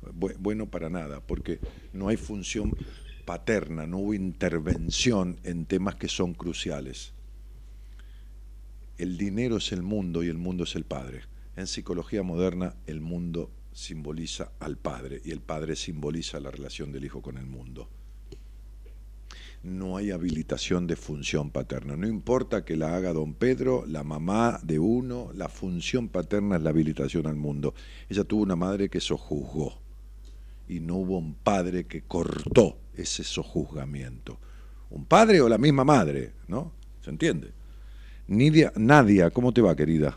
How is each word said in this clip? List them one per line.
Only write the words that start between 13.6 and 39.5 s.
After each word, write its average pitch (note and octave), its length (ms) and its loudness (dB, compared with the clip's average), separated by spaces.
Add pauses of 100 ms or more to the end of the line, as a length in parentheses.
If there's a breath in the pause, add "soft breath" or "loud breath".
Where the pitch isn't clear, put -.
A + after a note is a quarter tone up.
simboliza D#2 880 -8
al D2+ 180 -6
padre C2 460 -8
y E2 80 -8
el D2 100 -8
padre D#2 340 -4
simboliza D2+ 640 -6
la C2+ 100 -10
relación C#2+ 420 -10
del C2+ 140 -8
hijo C2 160 -10
con B1+ 160 -12
el C2 80 -10
mundo. B1 420 -14 (1800 loud breath)
No F#2 320 -4
hay G2+ 140 -2
habilitación E2+ 760 0
de E2 100 0
función D2 540 -2
paterna. C2 480 -6
No F#2 100 -2
importa A2+ 560 0
que E2 140 -2
la D#2+ 180 0
haga F#2 180 0
don D#2 200 -2
Pedro, B2+ 540 2
la D2+ 160 -4
mamá F2+ 580 2
de D#2+ 160 2
uno, A#2+ 560 2
la F2+ 160 -6
función F#2+ 600 -2
paterna G2 480 0
es D#2+ 40 2
la D#2+ 80 2
habilitación D2+ 560 2
al D#2 100 -2
mundo. D2 380 -2 (340 loud breath)
Ella G2+ 180 0
tuvo G#2+ 180 2
una F#2+ 120 2
madre F#2+ 340 0
que F2 120 -2
sojuzgó - 800 -4 (880 soft breath)
y F2 140 -6
no E2 160 -2
hubo F#2+ 200 0
un D#2 160 -4
padre F2+ 540 0
que - 160 -10
cortó - 760 4 (180)
ese - 280 -6
sojuzgamiento. C#2 1120 -6 (540 soft breath)
Un C#3 140 -8
padre G3+ 360 10
o A#2 80 10
la A2+ 80 8
misma C#3 260 8
madre, D2+ 500 6 (140)
¿no? C#3+ 240 -4 (320)
¿Se - 60 -10
entiende? E2+ 420 0 (760 soft breath)
Nidia, C#3+ 480 8
Nadia, G#2 560 10
¿cómo B2 200 4